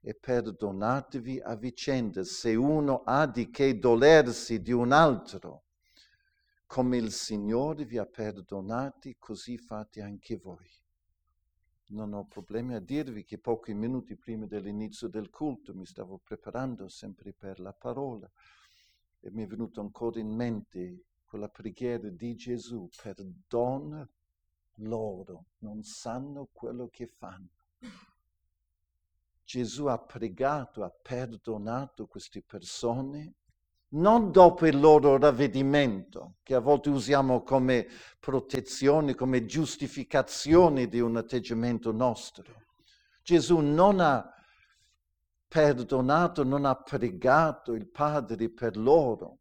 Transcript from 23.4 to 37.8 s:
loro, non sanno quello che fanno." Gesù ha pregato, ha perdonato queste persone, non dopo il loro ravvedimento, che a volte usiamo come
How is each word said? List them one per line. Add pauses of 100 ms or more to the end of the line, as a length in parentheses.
loro, (120)
non
sanno
quello
che
fanno." (1900)
Gesù
ha
pregato,
ha
perdonato
queste
persone, (600)
non
dopo
il
loro
ravvedimento,
che
a
volte
usiamo
come (320)